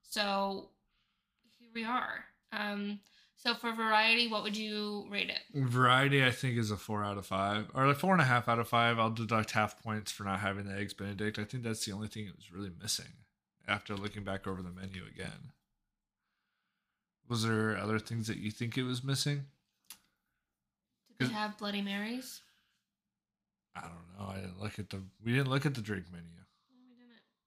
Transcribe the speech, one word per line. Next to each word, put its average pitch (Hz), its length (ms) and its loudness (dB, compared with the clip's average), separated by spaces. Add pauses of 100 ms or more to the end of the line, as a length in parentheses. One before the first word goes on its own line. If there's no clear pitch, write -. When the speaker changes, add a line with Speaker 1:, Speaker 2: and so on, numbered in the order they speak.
Speaker 1:
So 196 600 -2 (880)
here 240 160 -20
we 226 100 -4
are. - 400 -2 (260)
Um, 208 480 -2 (360)
so 240 180 0
for 233 180 -2
variety, 226 560 6
what 214 160 0
would 214 140 -2
you 208 540 -4
rate 196 180 0
it? - 100 -4 (140)
Speaker 2:
Variety, 131 720 6
I 127 60 6
think, 120 260 0
is 107 140 2
a 104 40 0
four 104 300 -2
out 101 140 -2
of 98 80 -10
five, 101 480 0
or 131 100 4
a 143 100 6
four 185 180 2
and 170 80 8
a 135 40 6
half 123 240 4
out 117 100 4
of 113 80 -2
five. 117 320 4
I'll 113 120 4
deduct 110 400 0
half 107 300 0
points 107 300 -4
for - 140 -10
not 95 140 0
having 101 260 -2
the 98 100 -8
eggs 101 200 -6
Benedict. 101 440 -4
I 104 60 -4
think 123 180 -10
that's 113 220 -4
the 107 80 -6
only 107 140 -8
thing 107 180 -10
it 92 100 -14
was - 160 -20
really 95 200 -8 (100)
missing - 320 -6 (540)
after 104 280 -2
looking 101 300 -8
back 95 220 -6
over 95 160 -6
the 87 80 -10
menu 95 340 -12
again. - 460 -12 (1800)
Was 113 140 0
there 110 340 2
other 107 220 0
things 113 280 -4
that 113 100 -4
you 107 140 -4
think 117 260 -4
it 127 60 0
was 127 200 -2
missing? 139 420 0 (1600)
Speaker 1:
Did - 120 -20
they 254 60 2
Speaker 2:
'Cause 240 80 0
Speaker 1:
have 208 240 -4
Bloody 202 240 -2
Marys? 208 600 -6 (1400)
Speaker 2:
I 80 40 -12
don't 85 360 -16
know. 101 140 -8
I 95 40 -8
didn't 95 260 -10
look 104 180 -8
at 92 100 -10
the, 98 120 -8 (220)
we 117 100 2
didn't 135 160 2
look 135 160 2
at 139 100 0
the 117 60 -6
drink 98 300 -4
menu. 85 160 -16 (420)
Speaker 1:
No, 254 60 -20 (140)
we 240 60 -20
didn't. 240 260 -20 (260)